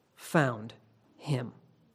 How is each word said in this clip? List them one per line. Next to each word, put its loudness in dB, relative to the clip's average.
found 0
him. -4